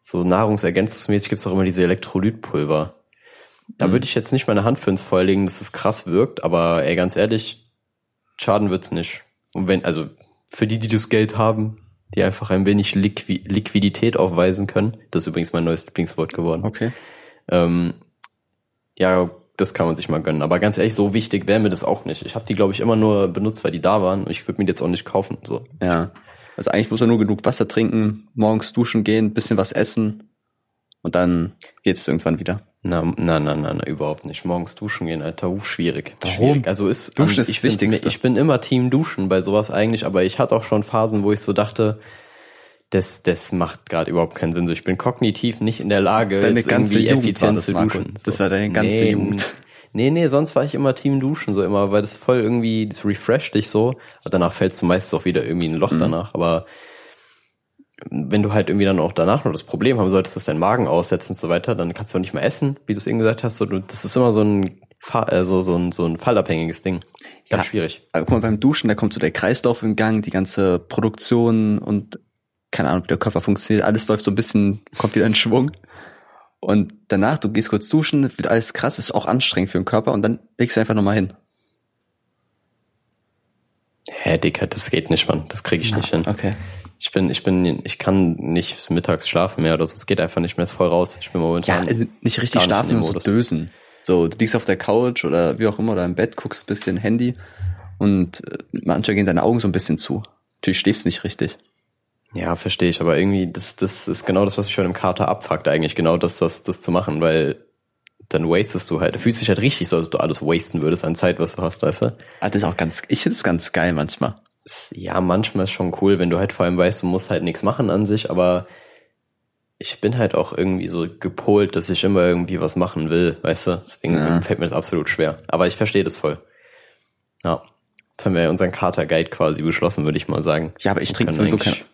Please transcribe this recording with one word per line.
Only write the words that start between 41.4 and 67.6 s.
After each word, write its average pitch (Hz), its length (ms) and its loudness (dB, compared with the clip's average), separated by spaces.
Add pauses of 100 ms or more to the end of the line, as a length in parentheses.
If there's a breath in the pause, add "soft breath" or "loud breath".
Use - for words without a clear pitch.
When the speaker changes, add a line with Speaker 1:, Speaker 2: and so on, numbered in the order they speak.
Speaker 1:
dachte, 107 460 0 (920 loud breath)
das, - 340 -2
das - 300 -2
macht 85 360 -4
grad 82 200 -2
überhaupt 82 260 0
keinen 82 160 -2
Sinn. 87 160 0
So, 82 60 0
ich - 100 -8
bin 92 140 -2
kognitiv 120 640 -2
nicht 110 180 -2
in 92 100 -6
der 101 120 4
Lage, 98 400 2
Speaker 2:
Deine 117 180 4
Speaker 1:
jetzt 113 80 -2
Speaker 2:
ganze 113 320 4
Speaker 1:
irgendwie 113 300 4
Speaker 2:
Jugend 92 120 -2
war 104 80 4
Speaker 1:
effizient 107 80 4
Speaker 2:
das, - 80 -2
Speaker 1:
zu 101 60 -2
Speaker 2:
Marco. 98 280 2
Speaker 1:
duschen. 90 140 -8 (120)
Speaker 2:
Das 101 120 -2
Speaker 1:
So. 101 60 2
Speaker 2:
war 95 60 2
deine 98 240 0
ganze 107 160 2
Speaker 1:
Nee, 110 220 4
Speaker 2:
Jugend. 101 420 0 (400 loud breath)
Speaker 1:
nee, 117 160 2
nee, 165 180 2
sonst 143 280 2
war 143 100 4
ich 147 80 -6
immer 139 220 2
Team 139 260 0
Duschen, 131 320 -2
so 98 100 2
immer, 98 280 2
weil 104 100 4
das 104 160 -6
voll 127 240 2
irgendwie, 113 480 0
das - 160 -10
refresht 104 500 0
dich 104 140 0
so. 110 200 2 (360 loud breath)
Und - 80 -4
danach 87 200 2
fällst - 280 -2
du 90 60 0
meistens 92 260 2
auch - 120 -2
wieder 87 200 0
irgendwie 85 220 -2
in 78 80 -2
ein 78 40 -2
Loch 82 120 2
Speaker 2:
Mhm. 80 80 2
Speaker 1:
danach. 80 340 0
Aber 82 320 0 (1400 loud breath)
wenn 76 320 0
du 104 100 2
halt 104 180 2
irgendwie 101 160 2
dann 95 140 2
auch 87 120 2
danach 98 340 2
noch - 60 0
das 76 120 -6
Problem 117 360 0
haben 95 100 4
solltest, 95 260 2
dass - 100 -6
dein 76 120 -2
Magen 98 300 2
aussetzt 85 420 0
und 92 80 -6
so 82 120 -6
weiter, 87 260 0
dann 85 180 -4
kannst - 200 -10
du 95 40 -2
auch 92 40 0
nicht 92 120 -6
mehr 135 100 -2
essen, 139 340 -2 (100)
wie 107 60 -2
du 101 40 -2
es - 100 -6
eben 113 120 0
gesagt 110 240 2
hast. 113 140 -4
So, 104 80 0
du, 95 140 -4
das - 260 -6
ist - 120 -2
immer 120 160 4
so 107 80 4
ein 101 400 2 (180)
Fa-, - 320 -2
äh, 90 140 2
so, 92 160 2
so 90 160 2
ein, 87 140 0
so 87 140 -2
ein 82 120 -2
fallabhängiges 82 640 0
Ding. 90 200 -2 (480 loud breath)
Ganz 95 140 0